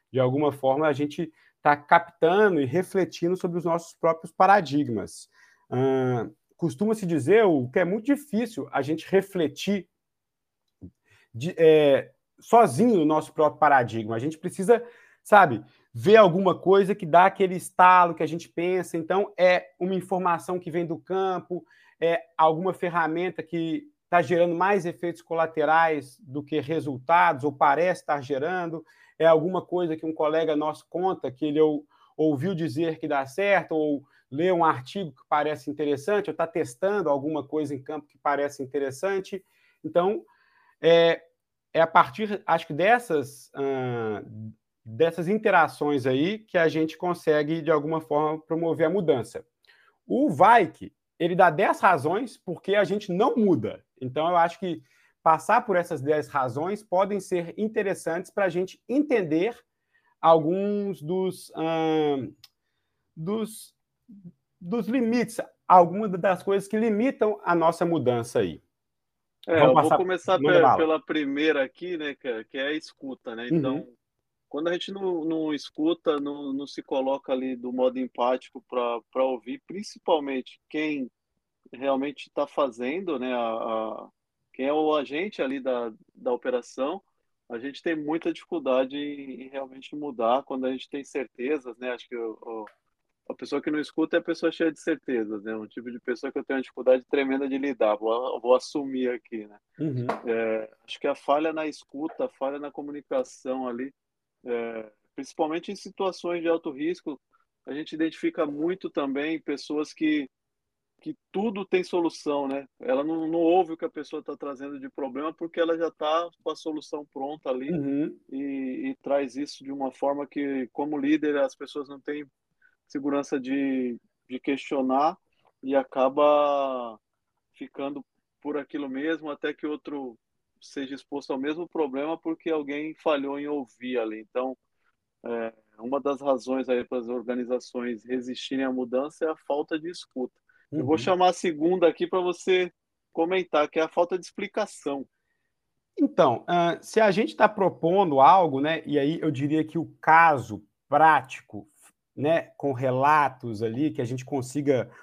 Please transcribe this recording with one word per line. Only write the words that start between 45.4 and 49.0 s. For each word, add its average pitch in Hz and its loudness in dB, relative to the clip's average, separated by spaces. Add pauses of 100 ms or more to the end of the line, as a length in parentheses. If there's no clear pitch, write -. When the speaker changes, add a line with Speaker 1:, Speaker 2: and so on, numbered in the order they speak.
Speaker 1:
aí 151 0
que - -4
a 165 4
gente 156 -2
consegue, 160 0
de 151 0
alguma 156 0
forma, 156 -2
promover 165 0
a 160 0
mudança. 156 -2 (600)